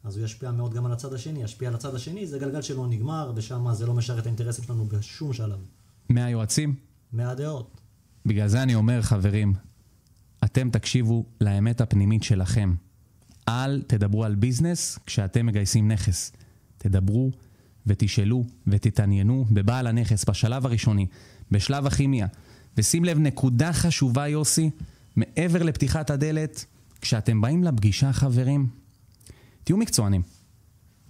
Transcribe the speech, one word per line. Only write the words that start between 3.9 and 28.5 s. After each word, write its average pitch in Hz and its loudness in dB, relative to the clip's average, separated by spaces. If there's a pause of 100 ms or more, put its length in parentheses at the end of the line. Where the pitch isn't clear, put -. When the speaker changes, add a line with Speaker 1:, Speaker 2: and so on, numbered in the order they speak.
Speaker 1:
משרת 117 -4
את 113 -6
האינטרסים 117 -6
שלנו 113 -4
בשום 107 -6
שלב. 107 -6 (500)
Speaker 2:
מהיועצים? 120 2 (380)
Speaker 1:
מהדעות. 127 -6 (460)
Speaker 2:
בגלל 104 2
זה 120 2
אני 127 2
אומר, 113 2
חברים, 101 2 (920)
אתם 127 0
תקשיבו 117 0 (160)
לאמת 104 2
הפנימית 104 4
שלכם. 92 0 (760)
אל 135 -2
תדברו 104 2
על 104 -2
ביזנס 127 0
כשאתם 113 0
מגייסים 104 2
נכס. 104 -2 (460)
תדברו 101 0 (560)
ותשאלו 107 0 (220)
ותתעניינו 101 2
בבעל 117 2
הנכס 113 0
בשלב 123 0
הראשוני, 107 2 (440)
בשלב 139 0
הכימיה. 135 0 (500)
ושים 170 2
לב, 165 2
נקודה 139 2
חשובה, 143 0
יוסי, 151 0 (460)
מעבר 170 0
לפתיחת 151 0
הדלת, 156 -2 (360)
כשאתם 110 0
באים 160 2
לפגישה, 123 2
חברים, 131 2 (960)